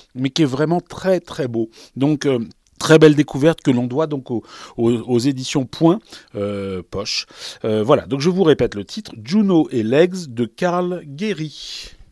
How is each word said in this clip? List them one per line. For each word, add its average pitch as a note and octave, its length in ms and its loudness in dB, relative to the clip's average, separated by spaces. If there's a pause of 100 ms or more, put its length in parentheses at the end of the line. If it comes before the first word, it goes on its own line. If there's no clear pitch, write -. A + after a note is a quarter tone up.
(160)
mais C3 160 -2
qui - 100 0
est D#3 40 4
vraiment D#3 360 0
très, F#3 380 -2
très - 280 -8
beau. A2+ 220 -4 (260)
Donc, C#3+ 300 0
euh, C3 140 2 (400)
très D#3+ 180 6
belle D#3 160 10
découverte D3 480 0
que - 80 -2
l'on B2 160 2
doit C#3+ 220 -2
donc C#3 240 -8
aux, A2 100 -4 (340)
aux, A#2 140 2
aux A#2+ 300 0
éditions C3 460 -2
Point, E3 340 2 (340)
euh, G2 560 -6
Poche. - 380 -8 (360)
Euh, G#2+ 200 0
voilà, A2+ 240 2
donc C3+ 140 -4
je F3 100 0
vous F#3 100 2
répète C3+ 320 2
le G2+ 120 -8
titre, - 280 -14 (100)
Juno F3+ 460 2
et A#2+ 140 -2
Legs D#3+ 500 2
de A#2 120 -2
Carl F3+ 580 -4 (120)
Geary. D#3 760 -8 (200)